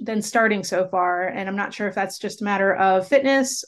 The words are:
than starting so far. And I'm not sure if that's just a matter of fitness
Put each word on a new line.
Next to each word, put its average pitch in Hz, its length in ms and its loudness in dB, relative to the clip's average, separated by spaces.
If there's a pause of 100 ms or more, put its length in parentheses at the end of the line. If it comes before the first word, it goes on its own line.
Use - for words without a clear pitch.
than 214 220 -4
starting 214 400 2
so 185 260 -2
far. 180 400 0
And 196 200 -6
I'm 196 80 -4
not 202 180 -6
sure 208 140 -4
if 196 60 -8
that's 196 240 -4
just - 220 -8
a 214 40 -6
matter 196 300 2
of 190 340 2
fitness 269 600 2